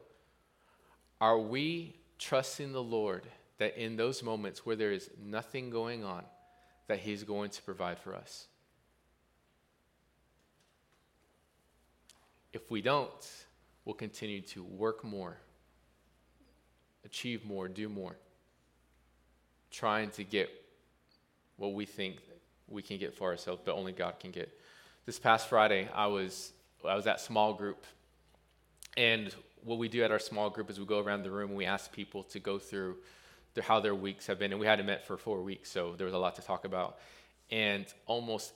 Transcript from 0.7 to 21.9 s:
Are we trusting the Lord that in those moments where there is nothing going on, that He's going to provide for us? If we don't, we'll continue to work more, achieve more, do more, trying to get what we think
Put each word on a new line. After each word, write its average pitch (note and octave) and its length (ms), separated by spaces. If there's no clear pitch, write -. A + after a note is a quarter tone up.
Are A2+ 180
we D3 580
trusting C#3 540
the C3 100
Lord G#2+ 460
that G#2+ 180
in A2+ 180
those A#2+ 280
moments G#2+ 420
where A2+ 100
there G#2+ 160
is F#2+ 200
nothing A#2 460
going A#2 340
on, F#2 220
that G#2 100
He's G#2 260
going G#2 280
to - 100
provide F2+ 380
for G2 160
us? - 320
If - 200
we G#2+ 100
don't, - 640
we'll G#2+ 80
continue G#2 480
to F#2 220
work G2+ 400
more, F#2+ 340
achieve A2+ 400
more, G2 240
do G#2 220
more, F#2+ 260
trying G#2+ 400
to G#2 120
get G2 260
what G2+ 160
we G#2 100
think F#2+ 340